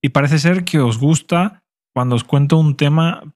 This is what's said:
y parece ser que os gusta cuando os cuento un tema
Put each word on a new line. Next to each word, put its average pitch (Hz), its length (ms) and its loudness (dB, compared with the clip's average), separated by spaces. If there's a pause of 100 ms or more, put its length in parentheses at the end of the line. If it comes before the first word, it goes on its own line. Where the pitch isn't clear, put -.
y 143 80 -2
parece 143 280 0
ser 175 260 0
que 160 160 -2
os 113 180 0
gusta 165 640 -2 (320)
cuando 123 220 -2
os 110 80 -4
cuento 143 340 2
un 151 180 2
tema 160 460 0 (140)